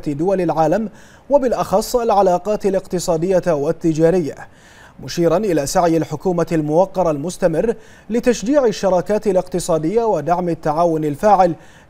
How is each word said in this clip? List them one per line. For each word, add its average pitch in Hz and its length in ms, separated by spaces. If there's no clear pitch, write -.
دول 170 340
العالم، 160 480
وبالأخص 214 640
العلاقات 202 720
الاقتصادية 180 800
والتجارية، 160 880
مشيرا 160 340
إلى 175 280
سعي 170 320
الحكومة 165 540
الموقر 165 600
المستمر 170 640
لتشجيع 240 560
الشراكات 196 600
الاقتصادية 180 760
ودعم 175 460
التعاون 160 560
الفاعل 180 500